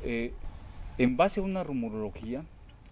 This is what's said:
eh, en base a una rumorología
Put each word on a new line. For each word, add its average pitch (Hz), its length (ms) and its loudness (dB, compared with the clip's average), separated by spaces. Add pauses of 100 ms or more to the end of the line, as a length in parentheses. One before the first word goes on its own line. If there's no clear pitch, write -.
eh, 117 260 0 (640)
en 127 200 6
base 196 240 6
a - 20 0
una 190 180 0
rumorología 113 800 -2 (480)